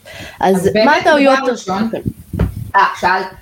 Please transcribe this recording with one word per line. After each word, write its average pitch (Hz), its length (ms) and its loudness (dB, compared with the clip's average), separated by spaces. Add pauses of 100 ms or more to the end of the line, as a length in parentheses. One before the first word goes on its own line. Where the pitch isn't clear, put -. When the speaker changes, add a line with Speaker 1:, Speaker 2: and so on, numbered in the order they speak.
(400)
Speaker 1:
אז 190 160 4
Speaker 2:
אז 180 160 0
באמת 214 140 2
Speaker 1:
מה 302 100 4
הטעויות? 285 420 4
Speaker 2:
הדבר 254 120 -2
הראשון, 202 340 -4
Speaker 1:
אוקיי. - 160 -6 (760)
Speaker 2:
אה, - 80 6 (160)
שאלת, 185 260 -2 (160)